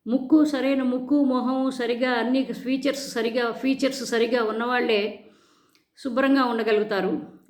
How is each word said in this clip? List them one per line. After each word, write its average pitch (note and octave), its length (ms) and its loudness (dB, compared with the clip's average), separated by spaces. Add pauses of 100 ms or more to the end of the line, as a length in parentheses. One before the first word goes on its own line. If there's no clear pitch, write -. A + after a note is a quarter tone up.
ముక్కు, C#4+ 380 4
సరైన C4+ 380 0
ముక్కు, B3+ 400 0
మొహం C4 480 0
సరిగా, A#3+ 400 -2
అన్ని B3 320 0
ఫీచర్స్ C4 720 -4
సరిగా, A#3 380 -2
ఫీచర్స్ C4 540 -2
సరిగా A#3 380 0
ఉన్నవాళ్లే A3 760 0 (840)
శుభ్రంగా C4+ 400 2
ఉండగలుగుతారు. G#3 760 0 (280)